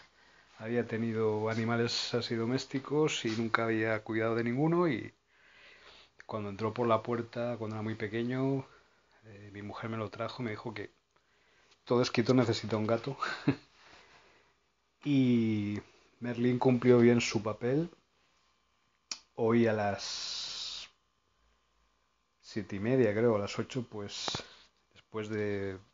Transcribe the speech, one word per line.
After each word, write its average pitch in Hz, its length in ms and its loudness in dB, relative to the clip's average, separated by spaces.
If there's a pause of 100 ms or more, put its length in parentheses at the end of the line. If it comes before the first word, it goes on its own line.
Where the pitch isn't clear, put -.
(600)
había 113 280 -2
tenido 110 600 0
animales 117 640 0
así 117 220 -2
domésticos 135 920 -2
y 117 60 -2
nunca 117 340 -2
había 110 380 0
cuidado 110 320 -2
de 117 80 0
ninguno 160 440 2
y - 260 -4 (1120)
cuando 104 240 -8
entró 104 240 -4
por 120 140 0
la 113 160 4
puerta, 120 540 -4
cuando 110 200 -6
era 107 60 -6
muy 110 120 -4
pequeño, 127 680 -2 (600)
eh, 104 280 -20
mi 101 80 -12
mujer 104 280 -8
me 113 80 -6
lo 107 120 -4
trajo, 117 340 -8
me 110 80 -4
dijo 107 220 -10
que 104 180 -12 (960)
todo 123 160 4
escritor 123 340 2
necesita 113 420 2
un 107 100 -2
gato. 117 300 -2 (300)
<laughs> 139 100 2 (1500)
Y 113 760 2 (400)
Merlín 123 400 0
cumplió 123 400 6
bien 120 220 8
su 113 200 0
papel. 123 480 -2 (1500)
Hoy 117 320 6
a 110 60 4
las - 1160 -4 (1500)
siete - 360 -8
y - 20 -6
media, 117 340 4
creo, 113 220 4
a 101 40 2
las 101 200 -4
ocho, 117 300 -6
pues, 101 360 -10 (680)
después 107 360 -10
de 101 480 -4 (160)